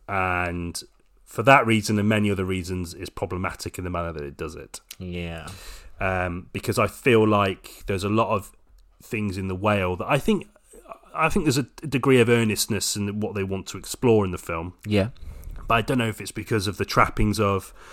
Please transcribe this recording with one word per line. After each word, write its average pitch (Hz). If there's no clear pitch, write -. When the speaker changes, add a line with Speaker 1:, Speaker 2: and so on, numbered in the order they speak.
Speaker 1:
And 90
for -
that 135
reason 110
and 101
many 104
other 95
reasons, 90
is 87
problematic 92
in 90
the 90
manner 85
that 78
it 71
does 80
it. -
Speaker 2:
Yeah. 85
Speaker 1:
Um, 92
because 101
I 107
feel 110
like 101
there's 98
a 101
lot 110
of -
things 104
in 95
the 95
whale 95
that 98
I 143
think, 202
I 160
think 175
there's 139
a 135
degree 131
of 113
earnestness 110
in 104
what 104
they 98
want 95
to 98
explore 110
in 92
the 87
film. 85
Speaker 2:
Yeah. 101
Speaker 1:
But 117
I 113
don't 131
know 117
if 104
it's 98
because 104
of 98
the 98
trappings 107
of 98